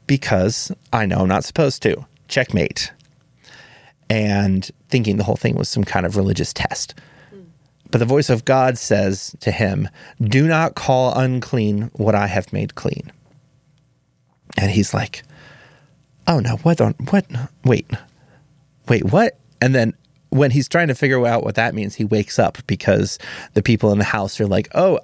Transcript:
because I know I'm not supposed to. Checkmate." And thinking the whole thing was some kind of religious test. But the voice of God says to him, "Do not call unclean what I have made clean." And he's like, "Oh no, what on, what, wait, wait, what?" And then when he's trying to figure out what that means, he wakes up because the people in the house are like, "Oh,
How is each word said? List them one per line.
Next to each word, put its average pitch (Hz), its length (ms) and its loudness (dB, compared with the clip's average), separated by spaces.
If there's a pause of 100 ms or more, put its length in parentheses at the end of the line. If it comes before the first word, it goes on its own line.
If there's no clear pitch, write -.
because 113 640 0 (220)
I 110 140 0
know 90 120 0
I'm 92 100 2
not 95 160 0
supposed - 380 -2
to. - 220 0 (240)
Checkmate." - 640 -2 (1160)
And 101 600 0 (200)
thinking 107 300 0
the 101 60 -2
whole 110 120 0
thing - 180 -2
was 90 140 -2
some 104 160 -2
kind 95 200 -2
of 95 120 -4
religious - 360 -2
test. - 420 -8 (1000)
But 117 60 2
the 117 60 2
voice 135 260 2
of 117 140 2
God 131 340 2
says 101 640 -2
to 110 120 -2
him, 98 360 0 (320)
"Do 131 280 4
not 160 260 0
call 127 400 0
unclean 120 800 0
what 107 200 2
I 101 140 2
have 92 240 -4
made 104 220 -4
clean." - 360 -8 (1500)
And 98 160 0
he's 98 200 0
like, - 300 -6 (1040)
"Oh 165 140 2
no, 117 220 -2
what 165 180 2
on, 110 140 2 (160)
what, 196 140 2 (400)
wait, 127 240 2 (1000)
wait, 120 240 2
what?" 214 260 2 (220)
And 131 140 2
then 113 200 2 (360)
when 135 200 4
he's 131 180 0
trying 170 200 2
to 131 60 0
figure 131 320 2
out 117 180 0
what 107 120 -4
that 117 180 0
means, 101 220 -6
he 110 80 -2
wakes 104 340 0
up 107 280 0
because 98 520 0 (360)
the 107 80 2
people 107 300 2
in 101 60 2
the 104 60 2
house 101 360 -4
are 104 80 2
like, 98 260 0
"Oh, 180 300 4